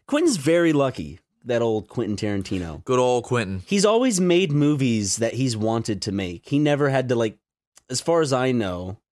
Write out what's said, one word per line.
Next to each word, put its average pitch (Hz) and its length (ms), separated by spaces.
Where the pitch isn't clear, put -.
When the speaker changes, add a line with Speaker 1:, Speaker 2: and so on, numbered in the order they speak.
Speaker 1:
Quentin's 302 300
very 165 340
lucky, 113 480
that 120 160
old 110 280
Quentin 107 260
Tarantino. 95 720
Speaker 2:
Good 127 140
old 123 260
Quentin. 95 400
Speaker 1:
He's 196 200
always 220 360
made 175 300
movies 135 680
that 113 160
he's 120 240
wanted 110 460
to 101 100
make. 98 340
He 139 100
never 147 320
had 131 200
to, 123 60
like, 113 220
as 127 100
far 165 220
as 139 100
I 131 220
know, 95 440